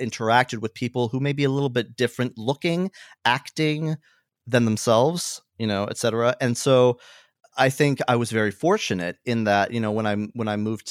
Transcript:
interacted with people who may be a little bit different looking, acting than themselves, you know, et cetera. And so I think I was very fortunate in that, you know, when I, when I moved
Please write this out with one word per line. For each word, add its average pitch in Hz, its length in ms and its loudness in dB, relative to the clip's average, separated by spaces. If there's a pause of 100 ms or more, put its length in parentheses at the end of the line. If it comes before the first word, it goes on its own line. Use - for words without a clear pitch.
interacted 117 600 0
with 110 120 -6
people 123 360 -2
who 127 120 -4
may 143 140 -2
be 143 100 -2
a 135 60 0
little 139 180 -2
bit 120 260 -4
different 123 440 -2
looking, 170 520 -2 (340)
acting 156 760 -2 (480)
than 120 180 2
themselves, 117 760 0 (160)
you 113 80 -6
know, 101 180 -2
et - 140 -8
cetera. 117 420 0
And 120 160 0
so 123 420 4 (600)
I 135 100 6
think 143 400 2
I 123 80 4
was 120 140 -2
very 107 200 0
fortunate 98 760 -2
in 117 180 -2
that, 101 280 2
you 117 80 -4
know, 107 120 -2
when 110 140 -2
I, 104 80 0 (180)
when 113 160 -6
I 104 80 -2
moved 107 340 -4